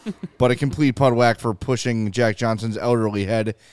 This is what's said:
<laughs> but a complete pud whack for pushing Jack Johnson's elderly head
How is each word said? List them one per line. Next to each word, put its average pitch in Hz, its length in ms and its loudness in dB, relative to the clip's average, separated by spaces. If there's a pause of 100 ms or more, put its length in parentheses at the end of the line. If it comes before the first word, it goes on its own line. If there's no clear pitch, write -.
<laughs> - 360 -12
but 123 120 4
a - 60 0
complete 139 400 0
pud 135 160 4
whack 117 260 4
for 113 140 -2
pushing 113 580 -2
Jack 110 280 0
Johnson's 113 400 -4
elderly 107 480 0
head 110 280 -2 (180)